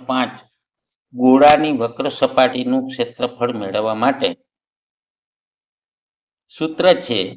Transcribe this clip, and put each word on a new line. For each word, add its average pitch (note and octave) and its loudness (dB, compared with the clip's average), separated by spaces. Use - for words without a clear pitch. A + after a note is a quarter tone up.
પાંચ B2+ -4
ગોળાની C#3 4
વક્ર A#2 -4
સપાટીનું B2+ 0
ક્ષેત્રફળ B2 -4
મેળવવા G#2+ -4
માટે C3 0
સૂત્ર D#3+ -6
છે A2 -4